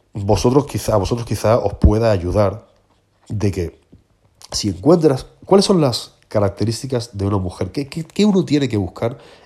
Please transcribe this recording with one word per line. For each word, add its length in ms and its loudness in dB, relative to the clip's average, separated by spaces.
vosotros 520 2
quizá, 300 -4
a 20 4
vosotros 280 -2
quizá 340 0
os 160 -4
pueda 360 4
ayudar 560 -2
de 200 -2
que 300 -8
si 160 -4
encuentras, 580 2
¿cuáles 180 4
son 160 2
las 360 -2
características 920 -4
de 80 -2
una 120 0
mujer? 340 -6
¿Qué, 160 -6
qué, 160 -8
qué 220 0
uno 200 2
tiene 220 0
que 100 -2
buscar 400 -4